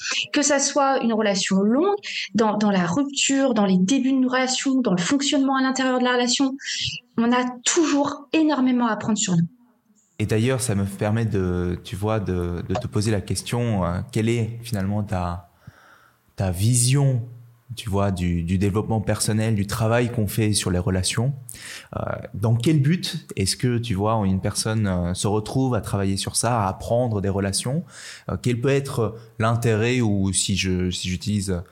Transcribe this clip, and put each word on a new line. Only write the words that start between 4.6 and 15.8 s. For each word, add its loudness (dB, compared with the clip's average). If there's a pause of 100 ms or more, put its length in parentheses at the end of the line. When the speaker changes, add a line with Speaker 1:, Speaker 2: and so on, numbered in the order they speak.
Speaker 1:
dans 0
le 0
fonctionnement 0
à 2
l'intérieur 0
de 0
la 2
relation, 2 (680)
on 2
a 2 (180)
toujours 0
énormément 2
à 2
apprendre -2
sur 2
nous. 4 (720)
Speaker 2:
Et -2
d'ailleurs, 2
ça 0
me 2
permet 0
de, 0
tu -12
vois, 0
de, -2
de -2
te -4
poser 0
la 0
question, -2
euh, -2 (120)
quelle 0
est -2
finalement -2
ta, -4 (840)